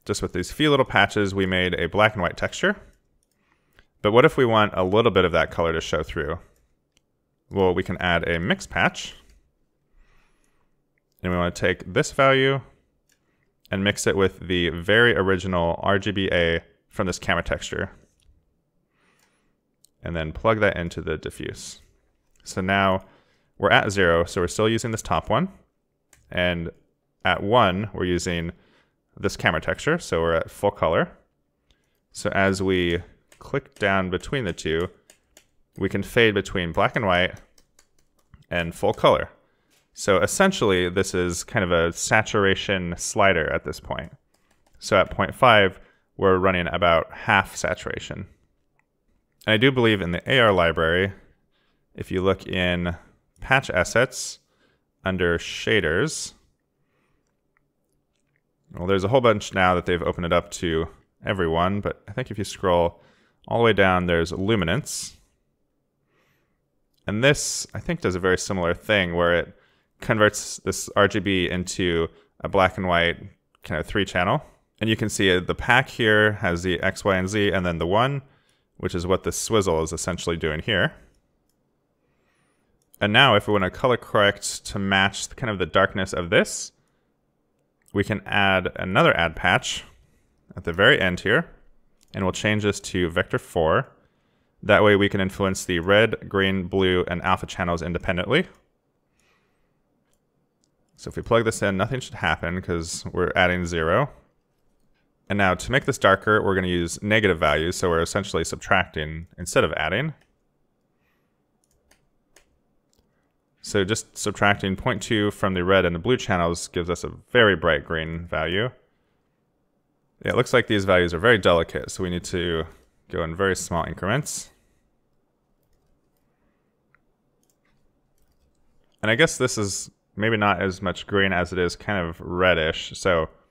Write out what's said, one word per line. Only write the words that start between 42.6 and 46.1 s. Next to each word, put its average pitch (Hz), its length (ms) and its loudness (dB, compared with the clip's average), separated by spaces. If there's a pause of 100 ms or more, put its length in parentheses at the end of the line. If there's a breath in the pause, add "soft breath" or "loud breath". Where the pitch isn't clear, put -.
slider 98 560 0
at 85 120 -4
this - 160 -10
point. 65 320 -12 (680)
So - 200 0
at 90 120 4
point - 240 -2
five, 104 460 6 (360 soft breath)